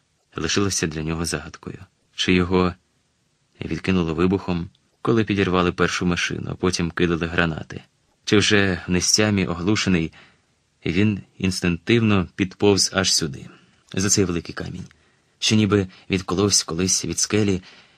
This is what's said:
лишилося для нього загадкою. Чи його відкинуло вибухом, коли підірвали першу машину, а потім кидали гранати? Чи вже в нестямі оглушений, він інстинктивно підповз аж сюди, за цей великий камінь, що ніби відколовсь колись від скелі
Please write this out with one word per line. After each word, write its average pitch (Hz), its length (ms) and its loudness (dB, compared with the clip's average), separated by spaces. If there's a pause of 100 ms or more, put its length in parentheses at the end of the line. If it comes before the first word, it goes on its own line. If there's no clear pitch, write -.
(360)
лишилося 90 500 -2
для 78 160 -6
нього 82 220 -4
загадкою. 80 540 -10 (360)
Чи - 180 0
його 90 420 2 (920)
відкинуло 82 500 -2
вибухом, 90 560 -2 (320)
коли 113 220 2
підірвали 90 480 2
першу 90 340 -2
машину, - 440 -2
а 82 40 -6
потім 87 360 -2
кидали 85 360 -2
гранати? 85 560 -4 (420)
Чи 107 120 2
вже 98 520 2
в - 20 -6
нестямі 98 560 2
оглушений, 85 640 0 (720)
він 98 340 0 (180)
інстинктивно 95 1000 2
підповз 98 580 2
аж 95 200 2
сюди, - 320 -4 (480)
за 98 160 0
цей 101 140 4
великий 85 300 -4
камінь, 87 300 -10 (540)
що - 180 2
ніби 104 300 4 (240)
відколовсь 95 520 0
колись 90 420 -2
від 82 140 -4
скелі 101 440 0 (360)